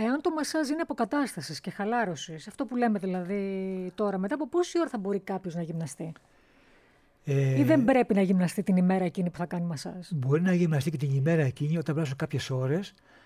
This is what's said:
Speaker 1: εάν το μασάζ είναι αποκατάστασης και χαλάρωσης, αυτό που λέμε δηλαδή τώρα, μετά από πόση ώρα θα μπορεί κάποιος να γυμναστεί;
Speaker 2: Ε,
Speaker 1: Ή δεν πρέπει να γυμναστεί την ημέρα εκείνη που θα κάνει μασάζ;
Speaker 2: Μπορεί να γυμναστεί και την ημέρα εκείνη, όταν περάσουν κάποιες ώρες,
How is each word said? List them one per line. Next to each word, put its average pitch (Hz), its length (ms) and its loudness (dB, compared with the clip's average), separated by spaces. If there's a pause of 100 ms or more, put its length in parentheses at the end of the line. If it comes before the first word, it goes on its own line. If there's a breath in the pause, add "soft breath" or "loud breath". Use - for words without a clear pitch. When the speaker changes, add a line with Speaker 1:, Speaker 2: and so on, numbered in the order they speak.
Speaker 1:
εάν 254 180 0
το 359 100 0
μασάζ 311 380 -2
είναι 311 120 -2
αποκατάστασης 233 800 -4
και - 120 -8
χαλάρωσης, 196 760 -4
αυτό 254 180 -6
που 247 100 -8
λέμε 233 240 2
δηλαδή 190 960 -4
τώρα, 202 220 0
μετά 202 180 -2
από 294 120 -4
πόση 349 320 0
ώρα 320 100 0
θα 247 80 -6
μπορεί 196 220 -2
κάποιος 190 360 -6
να 170 60 -2
γυμναστεί; 165 500 -6 (1120 soft breath)
Speaker 2:
Ε, 139 340 2
Speaker 1:
Ή 143 40 6
δεν 277 220 6
πρέπει 247 280 4
να 196 80 4
γυμναστεί 185 420 2
την 190 140 2
ημέρα 185 280 4
εκείνη 175 240 -2
που - 80 -12
θα 175 80 -2
κάνει 175 200 -4
μασάζ; 170 460 -8
Speaker 2:
Μπορεί 143 300 2
να 185 120 4
γυμναστεί 160 380 2
και 151 60 -4
την 135 180 0
ημέρα 156 280 4
εκείνη, 143 340 0
όταν 151 180 -2
περάσουν 139 220 -2
κάποιες 147 320 -4
ώρες, 135 440 -2 (320 soft breath)